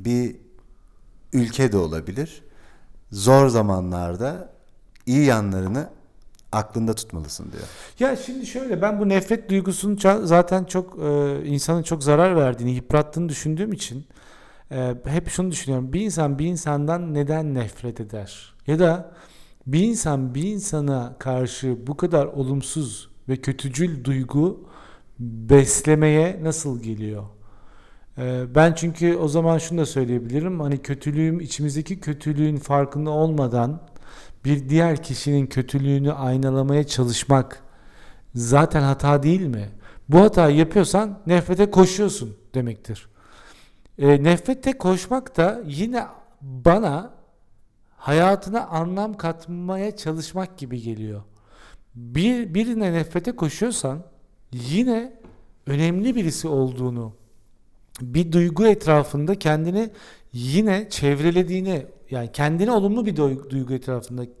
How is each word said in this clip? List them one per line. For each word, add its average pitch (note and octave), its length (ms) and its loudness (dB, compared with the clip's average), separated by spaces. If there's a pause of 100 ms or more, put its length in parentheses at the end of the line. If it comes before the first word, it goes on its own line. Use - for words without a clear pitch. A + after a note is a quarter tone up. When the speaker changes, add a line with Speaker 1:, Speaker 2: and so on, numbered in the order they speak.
Speaker 1:
bir A#2+ 360 -2 (960)
ülke A#2+ 400 2
de G2+ 40 0
olabilir. F2+ 680 -4 (680)
Zor B2+ 380 6
zamanlarda F#2+ 1040 -2 (540)
iyi C#3 180 4
yanlarını G#2 640 0 (640)
aklında A2 420 -2
tutmalısın D#2+ 580 -10
diyor. - 100 -14 (360)
Speaker 2:
Ya C4 180 0
şimdi B3+ 300 -10
şöyle, A#3+ 360 -4
ben G#3 180 0
bu G#3 80 2
nefret G3 420 0
duygusunun G3 460 0
ça-, G3+ 300 2
zaten F3 380 4
çok, F3+ 380 -6
e, C#3+ 420 0
insanın D#3 380 0
çok D#3 220 -4
zarar E3 320 4
verdiğini, B2 340 2
yıprattığını D3+ 580 0
düşündüğüm D#3 440 -4
için, C#3 340 -10 (640)
e, B2+ 240 -4 (100)
hep E3 240 -2
şunu F#3 220 -2
düşünüyorum. C3 420 -4
Bir F3+ 80 -2
insan D#3 380 0
bir D3+ 80 0
insandan D#3+ 680 -2
neden D3 400 -2
nefret A#2+ 460 -6
eder? G#2 540 -12 (120)
Ya D#3 120 2
da F3 340 2 (540)
bir C#3+ 140 2
insan D3 540 0
bir C#3 80 -4
insana C#3+ 760 -4
karşı B2+ 680 -4
bu C#3+ 100 -6
kadar D#3+ 300 2
olumsuz C3+ 840 -6 (180)
ve C3 80 -2
kötücül C3+ 680 -4
duygu C3+ 640 -2 (500)
beslemeye D3+ 1200 4
nasıl D3 400 -4
geliyor? G#2+ 400 -8 (960)
Ee, B2+ 260 -4 (100)
ben D#3+ 180 8
çünkü E3+ 440 0
o E3 120 0
zaman E3 300 2
şunu E3+ 220 -4
da D3 60 2
söyleyebilirim. C3 720 -2
Hani C#3+ 220 -2
kötülüğüm, D#3 580 -4
içimizdeki D3+ 600 -6
kötülüğün D3+ 560 -2
farkında C#3+ 540 -2
olmadan D3 720 0 (640)
bir C3+ 240 0
diğer D#3+ 340 2
kişinin C#3 440 -2
kötülüğünü C#3 640 0
aynalamaya C3+ 760 0
çalışmak B2+ 760 -2 (720)
zaten C#3+ 480 2
hata C#3 400 2
değil F3 240 0
mi? G#2+ 220 -6 (400)
Bu D#3 120 10
hatayı E3+ 360 6
yapıyorsan F#3+ 720 2
nefrete F3+ 440 4
koşuyorsun F#3 680 4 (180)
demektir. A#2 540 -6 (880)
Ee, C#3+ 260 6
nefrete B3+ 540 2
koşmak F#3 580 -2
da G3+ 300 2
yine G#3+ 400 -4 (340)
bana E3 680 2 (880)
hayatına F#3+ 680 0
anlam F#3 500 -4
katmaya F3 800 -6
çalışmak D#3+ 600 -8
gibi B2+ 240 -10
geliyor. G#2+ 400 -8 (720)
Bir, E3 600 -2
birine A3 380 0
nefrete E3 440 -4
koşuyorsan D#3+ 640 -4 (500)
yine A3+ 600 -2 (540)
önemli E3+ 500 0
birisi D#3+ 320 -2
olduğunu, B2 640 -2 (880)
bir D#3 320 -2
duygu F3 340 4
etrafında D#3 720 4
kendini F3 520 0 (420)
yine F#3+ 580 0
çevrelediğini, E3+ 960 0 (240)
yani A#2+ 220 -6
kendini E3 380 0
olumlu G#3 360 2
bir F3+ 100 -2
duy-, C3+ 340 0
duygu C3 240 -4
etrafında, B2 520 -8 (140)